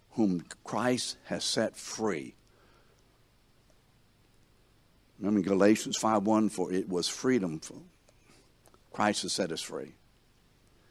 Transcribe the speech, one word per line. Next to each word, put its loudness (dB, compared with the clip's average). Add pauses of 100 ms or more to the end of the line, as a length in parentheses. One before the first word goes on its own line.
(120)
whom 0 (200)
Christ -2
has -6
set -2
free. -6 (2750)
Remember 2
Galatians 4
five 2
one, 4
"For -4
it -2
was -2
freedom, 0
for -16 (1120)
Christ 0
has -4
set -2
us -6
free." -10 (960)